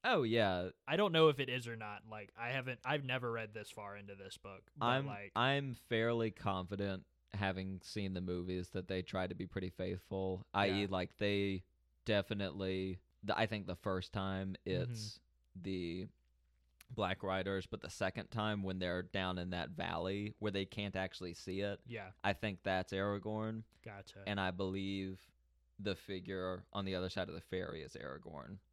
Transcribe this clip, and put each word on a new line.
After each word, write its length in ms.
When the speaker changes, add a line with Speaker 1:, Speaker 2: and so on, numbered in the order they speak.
Speaker 1:
Oh, 200
yeah. 460
Speaker 2:
I 80
don't 160
know 160
if 100
it 100
is 200
or 80
not. 340
Like, 260
I 120
haven't, 360
I've 200
never 260
read 240
this 160
far 260
into 200
this 200
book. 260
But 100
Speaker 1:
I'm, 200
Speaker 2:
like 300
Speaker 1:
I'm 380
fairly 440
confident, 720
having 500
seen 300
the 60
movies, 500
that 180
they 140
try 260
to 80
be 100
pretty 240
faithful, 840
I 180
E, 100
Speaker 2:
Yeah. 100
Speaker 1:
like, 280
they 440
definitely, 960
the, 160
I 80
think 220
the 80
first 360
time 440
Speaker 2:
Mm-hmm. 260
Speaker 1:
it's 280
the 540
Black 320
Riders, 440
but 140
the 80
second 440
time 320
when 160
they're 220
down 360
in 120
that 200
valley 680
where 120
they 140
can't 300
actually 380
see 260
it, 260
Speaker 2:
Yeah. 220
Speaker 1:
I 80
think 320
that's 280
Aragorn. 680
Speaker 2:
Gotcha. 420
Speaker 1:
And 140
I 100
believe 680
the 160
figure 760
on 120
the 120
other 120
side 200
of 60
the 60
ferry 420
is 140
Aragorn. 600